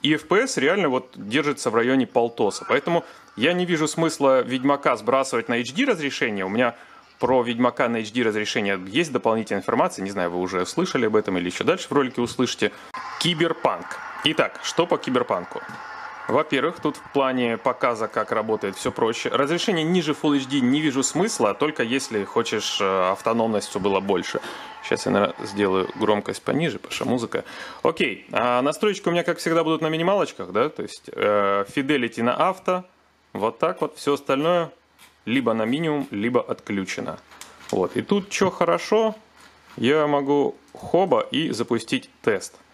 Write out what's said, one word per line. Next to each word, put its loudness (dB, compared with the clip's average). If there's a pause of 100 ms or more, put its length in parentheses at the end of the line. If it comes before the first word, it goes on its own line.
И 2
F -2
P 4
S -2
реально 2
вот -2
держится -2
в -2
районе 4
полтоса. 0
Поэтому 2 (340)
я 2
не 0
вижу 0
смысла 2
Ведьмака 0
сбрасывать 0
на 0
H -6
D 0
разрешение. -2
У -2
меня 2 (440)
про 4
Ведьмака 0
на 0
H -4
D 0
разрешение 0
есть -2
дополнительная 0
информация. 0
Не -6
знаю, -2
вы -4
уже -2
слышали 0
об 0
этом 2
или 0
ещё -4
дальше 0
в -6
ролике 0
услышите. -2 (480)
Киберпанк. -2 (300)
Итак, 0
что 0
по 2
Киберпанку? -2 (680)
Во-первых, 0
тут -2
в -18
плане 2
показа, 0
как -2
работает, -2
всё -4
проще. 0
Разрешение 2
ниже 2
Full 2
H -2
D 0
не 4
вижу 2
смысла, 2
только 0
если -2
хочешь, -2
э, 2
автономность 0
всё -6
было 2
больше. -2 (440)
Щас -2
я, 2
наверное, 2
сделаю 2
громкость 0
пониже, -2
потому -12
что -4
музыка. -2 (400)
Окей, 0
а 2
настроечки 0
у 2
меня, 2
как -2
всегда, 2
будут 0
на 0
минималочках, 0
да, 2
то -10
есть, -12
э, 2 (100)
Fidelity 0
на 2 (160)
авто, -2 (500)
вот -2
так 0
вот, -4
всё 0
остальное 0 (540)
либо 2
на 0
минимум, -2
либо 0
отключено. -6 (500)
Вот, 0
и 0
тут -2
чё 2
хорошо, 0 (600)
я 2
могу 2 (180)
хоба 2 (120)
и -2
запустить -2 (140)
тест. -2 (180)